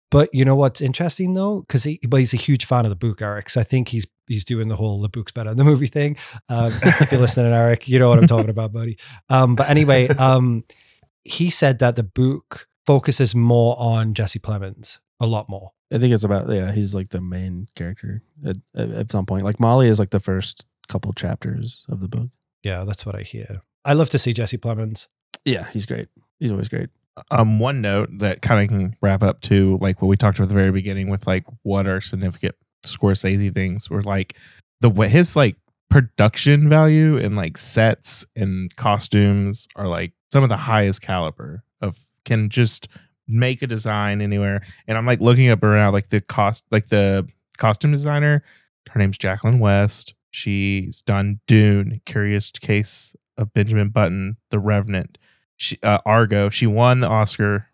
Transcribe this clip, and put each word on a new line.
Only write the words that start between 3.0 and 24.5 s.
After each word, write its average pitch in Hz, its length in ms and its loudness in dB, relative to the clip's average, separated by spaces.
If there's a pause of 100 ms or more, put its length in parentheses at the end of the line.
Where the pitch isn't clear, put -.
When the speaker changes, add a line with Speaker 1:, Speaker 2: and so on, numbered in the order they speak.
Speaker 1:
Eric. 104 280 -8
So 123 100 0
I 110 40 0
think 127 240 -2
he's, 113 180 -6 (220)
he's 104 160 -4
doing 113 240 -4
the 110 80 -4
whole 101 240 -4
"the 104 80 -4
book's 107 240 -10
better 107 180 -8
than 113 80 -4
the 139 60 4
movie" 143 220 4
thing. 147 300 -4 (340)
Um, 117 220 0 (100)
if 151 300 4
you're 131 80 2
listening, 120 320 2
Eric, 117 360 2
you 127 100 4
know 123 120 6
what 117 80 8
I'm 175 80 8
talking 113 240 2
about, 110 220 -6
buddy. 117 260 -8 (320)
Um, 131 260 4
but 139 140 0
anyway, 139 380 4
Speaker 2:
<laughs> 135 100 2
Speaker 1:
um, 127 460 2 (600)
he - 260 -4
said 135 300 2
that 120 160 2
the 120 80 -2
book 127 640 -4 (200)
focuses 139 480 2
more 120 440 4
on 113 360 0
Jesse 104 240 -4
Plemons, 101 600 -10 (200)
a 120 80 -2
lot 110 220 -4
more. 98 240 -14 (200)
Speaker 3:
I - 60 0
think 123 140 4
it's 107 120 2
about, 101 240 -2
yeah, 95 240 -2
he's, 104 220 -2
like, 95 160 -8
the 90 100 -8
main 92 460 -8 (100)
character 101 460 -10 (220)
at, 95 120 -6 (180)
at, 113 160 -6
at 110 220 -8
some 98 140 -2
point. 95 180 -4
Like, 101 160 -4
Molly 120 260 4
is, 107 140 2
like, 98 100 -2
the 104 80 -2
first - 480 -6 (220)
couple 104 240 -6
chapters 113 760 -8
of 98 120 -8
the 92 80 -8
book. 117 220 -6 (340)
Speaker 1:
Yeah, 92 200 -6
that's 101 220 -8
what 101 80 -8
I 101 60 -12
hear. 104 400 -14 (240)
I 143 80 2
love 156 180 2
to 139 80 0
see 120 140 0
Jesse 117 260 -4